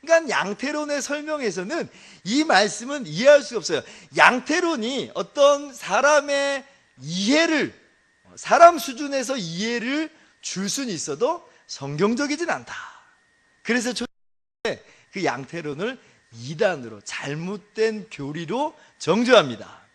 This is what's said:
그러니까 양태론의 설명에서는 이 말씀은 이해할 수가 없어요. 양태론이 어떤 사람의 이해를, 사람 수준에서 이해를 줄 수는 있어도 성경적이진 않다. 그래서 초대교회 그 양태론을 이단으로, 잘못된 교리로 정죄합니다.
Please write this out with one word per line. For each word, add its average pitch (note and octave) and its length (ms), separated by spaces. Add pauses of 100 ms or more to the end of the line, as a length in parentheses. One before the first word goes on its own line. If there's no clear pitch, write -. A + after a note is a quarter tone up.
그러니까 E4 340
양태론의 C#4+ 640
설명에서는 C#4 880 (340)
이 C4 200
말씀은 A#3+ 600
이해할 B3+ 360
수가 A#3 160
없어요. D#3 240 (360)
양태론이 B3+ 960
어떤 C#4+ 580
사람의 C#4 920 (360)
이해를, G3+ 760 (580)
사람 E4 440
수준에서 C4+ 580
이해를 A3+ 720 (320)
줄 F#3+ 280
수는 B3+ 240
있어도 F3+ 540 (200)
성경적이진 A#3+ 840
않다. C3 240 (880)
그래서 A#3+ 320
초대교회 - 920 (280)
그 D#3 140
양태론을 D3+ 760 (360)
이단으로, C3 680
잘못된 G3 1080
교리로 E3+ 640 (240)
정죄합니다. F3 840 (140)